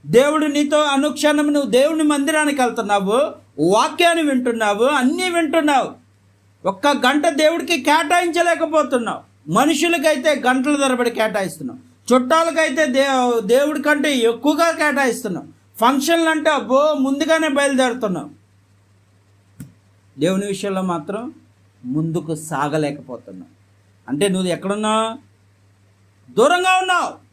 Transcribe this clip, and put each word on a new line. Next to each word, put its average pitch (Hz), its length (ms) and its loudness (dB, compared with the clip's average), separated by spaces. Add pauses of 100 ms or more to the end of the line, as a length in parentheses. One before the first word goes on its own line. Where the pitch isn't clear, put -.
దేవుడు 285 420 4 (100)
నీతో 294 240 2 (140)
అనుక్షణం 294 600 0
నువ్వు 277 240 0
దేవుని 311 340 2
మందిరానికి 285 520 0
వెళ్తున్నావు, 208 540 0 (560)
వాక్యాన్ని 320 560 2
వింటున్నావు, 226 560 0 (140)
అన్నీ 339 360 0
వింటున్నావు. 294 540 0 (760)
ఒక్క 190 220 -2 (180)
గంట 294 220 2 (160)
దేవుడికి 330 340 0 (120)
కేటాయించలేకపోతున్నావు. 311 1300 0 (360)
మనుషులకైతే 311 720 2 (160)
గంటల 262 280 0 (100)
తరబడి 247 340 0
కేటాయిస్తున్నావు, 190 640 -4 (280)
చుట్టాలకైతే 311 760 2 (120)
దే-, 269 160 2 (420)
దేవుడి 285 320 2
కంటే 302 240 2 (220)
ఎక్కువగా 302 380 0 (100)
కేటాయిస్తున్నావు. 247 680 -2 (320)
ఫంక్షన్లు 302 520 2
అంటే 311 260 0
అబ్బో 233 200 0 (240)
ముందుగానే 311 540 0
బయలుదేరుతున్నావు. 247 760 -2 (1900)
దేవుని 190 360 0
విషయంలో 190 300 -4 (100)
మాత్రం 180 300 -8 (600)
ముందుకు 156 500 -4 (140)
సాగలేకపోతున్నావు. 143 1040 -6 (560)
అంటే 147 260 -2
నువ్వు 185 200 -2
ఎక్కడున్నావు? 214 500 -2 (1300)
దూరంగా 359 420 4
ఉన్నావు. 349 300 0 (220)